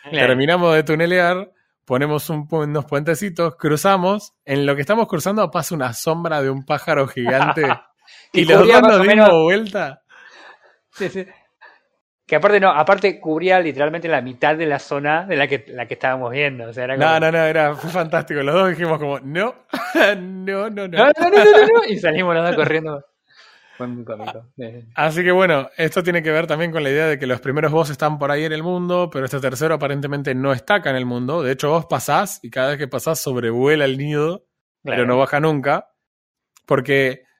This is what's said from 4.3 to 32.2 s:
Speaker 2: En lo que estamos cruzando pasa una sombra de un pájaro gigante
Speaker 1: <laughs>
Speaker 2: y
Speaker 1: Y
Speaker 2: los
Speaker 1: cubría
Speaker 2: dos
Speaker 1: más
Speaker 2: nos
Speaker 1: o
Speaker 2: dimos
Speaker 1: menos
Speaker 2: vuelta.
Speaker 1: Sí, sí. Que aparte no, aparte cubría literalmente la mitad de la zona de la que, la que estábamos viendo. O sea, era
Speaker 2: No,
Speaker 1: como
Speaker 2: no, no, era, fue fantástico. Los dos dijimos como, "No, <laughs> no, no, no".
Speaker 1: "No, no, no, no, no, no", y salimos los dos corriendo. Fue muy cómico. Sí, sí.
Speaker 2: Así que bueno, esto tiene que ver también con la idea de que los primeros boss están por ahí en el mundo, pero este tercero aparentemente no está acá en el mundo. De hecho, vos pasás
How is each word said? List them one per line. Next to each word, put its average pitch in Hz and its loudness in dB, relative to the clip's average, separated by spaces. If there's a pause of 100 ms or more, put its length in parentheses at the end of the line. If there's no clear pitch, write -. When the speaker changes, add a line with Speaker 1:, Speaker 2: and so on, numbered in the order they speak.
Speaker 2:
En 143 -2
lo 143 0
que 143 -4
estamos 208 0
cruzando 190 -2
pasa 170 -6
una 127 -4
sombra 160 -4
de 135 0
un 135 -6
pájaro 147 -2
gigante 135 0
Speaker 1:
<laughs> - -8
Speaker 2:
y 175 4
Speaker 1:
Y 175 2
Speaker 2:
los 160 8
Speaker 1:
cubría 226 8
Speaker 2:
dos 247 8
Speaker 1:
más 226 8
Speaker 2:
nos 202 6
Speaker 1:
o 185 4
Speaker 2:
dimos 202 6
Speaker 1:
menos 185 8
Speaker 2:
vuelta. 185 -2 (880)
Speaker 1:
Sí, 185 -8
sí. 185 -10 (1000)
Que - 0
aparte 202 4
no, 190 4
aparte 190 2
cubría 170 2
literalmente 156 -2
la 147 0
mitad 131 -2
de 165 -4
la 143 -2
zona 147 -4
de 185 -4
la 139 0
que, 135 -6
la 120 -12
que 131 -12
estábamos 127 -4
viendo. 131 -4
O 117 -14
sea, 123 -8
era 131 -4
Speaker 2:
No, 147 2
Speaker 1:
como 160 2
Speaker 2:
no, 160 2
no, 165 0
era, 156 0
fue 160 -10
fantástico. 160 -4
Los 143 0
dos 185 2
dijimos 160 -2
como, 139 -6
"No, 175 -6 (160)
<laughs> 740 -6 (240)
no, 190 -8
no, - -
no". 202 -8
Speaker 1:
"No, - -
no, - -12
no, 294 4
no, - -
no, 415 8
no", 453 4
y 202 -4
salimos 170 0
los 165 0
dos 175 0
corriendo. 156 -2 (760)
Fue 123 -10
muy 120 -12
cómico. 113 -14 (140)
Sí, 117 -14
sí. 120 -20
Speaker 2:
Así 156 -2
que 180 0
bueno, 175 2
esto 165 -2
tiene 170 -2
que 156 -2
ver 160 0
también 160 -4
con 156 -4
la 139 -2
idea 151 0
de 151 -2
que 135 -6
los 123 -2
primeros 147 -2
boss 156 0
están 151 -4
por 143 -2
ahí 147 -2
en 160 -4
el 156 -6
mundo, 180 -4
pero 135 -4
este 135 -6
tercero 131 -2
aparentemente 143 -4
no 135 0
está 131 0
acá 180 -2
en 135 -2
el 127 -4
mundo. 123 -4
De 127 -2
hecho, 143 -4
vos 160 0
pasás 156 -2